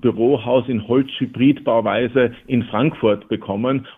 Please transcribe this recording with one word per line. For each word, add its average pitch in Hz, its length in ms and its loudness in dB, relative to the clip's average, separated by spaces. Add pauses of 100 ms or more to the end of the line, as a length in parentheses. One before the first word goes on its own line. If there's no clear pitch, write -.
Bürohaus 120 680 2
in 107 180 -4
Holzhybridbauweise 120 1500 0 (140)
in 123 160 0
Frankfurt 110 680 0
bekommen 117 680 -4